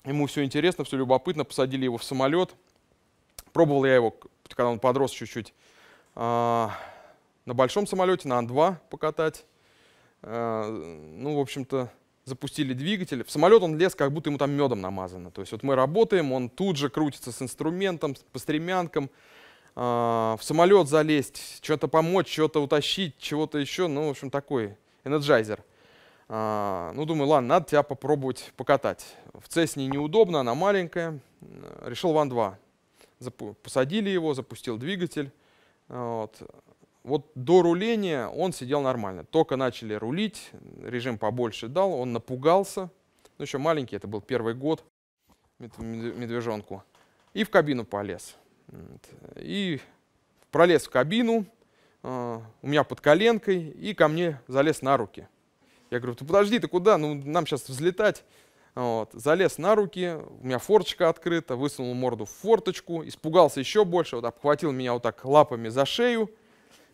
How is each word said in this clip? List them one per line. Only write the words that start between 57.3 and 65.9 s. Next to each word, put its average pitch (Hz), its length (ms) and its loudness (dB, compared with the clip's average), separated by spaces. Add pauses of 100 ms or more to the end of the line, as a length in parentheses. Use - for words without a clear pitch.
щас - 240 -6
взлетать". 175 560 0 (500)
Вот. 117 380 -4
Залез 156 460 0
на 190 160 2
руки, 180 420 -2 (240)
у 127 60 -10
меня 127 120 -2
форточка 180 520 2
открыта, 165 460 -4
высунул 127 360 -6
морду 123 320 -4
в 104 60 -14
форточку, 185 760 -6
испугался 156 540 4
еще 208 240 2
больше, 175 320 -2
вот 117 80 -6
обхватил 143 480 -2
меня 127 220 -2
вот 120 80 -6
так - 240 -4
лапами 131 420 4
за 135 160 2
шею, 233 460 0 (640)